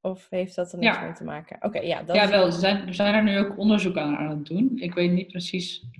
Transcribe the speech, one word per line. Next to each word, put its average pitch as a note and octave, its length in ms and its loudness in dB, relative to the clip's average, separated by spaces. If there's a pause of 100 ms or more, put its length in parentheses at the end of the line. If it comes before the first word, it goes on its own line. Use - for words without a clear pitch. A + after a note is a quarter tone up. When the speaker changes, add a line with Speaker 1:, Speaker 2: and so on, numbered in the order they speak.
Speaker 1:
Of F#3 300 -6
heeft F#3 240 -4
dat F3+ 180 -4
er F3+ 60 -12
niks G#3+ 180 2
Speaker 2:
Ja. F3+ 80 -8
Speaker 1:
mee E3 80 -8
te E3 120 -14
maken? D3+ 380 -12
Oké, G#3 180 -4
ja, E3 220 -2
dat E3+ 140 -2
Speaker 2:
Ja, G#3 60 6
Speaker 1:
is G3+ 80 4
Speaker 2:
wel. F#3 220 6
Ze E3 60 -4
zijn, F#3+ 280 0
er - 80 -8
zijn G3+ 200 2
er A3 80 4
nu G3 160 2
ook G3+ 200 -2
onderzoek G3 380 4
aan, D3 200 0
aan D3+ 140 -4
het D3+ 160 -6
doen. A#3 320 0
Ik F3 160 -6
weet F3 160 2
niet F3+ 180 0
precies - 560 -8 (160)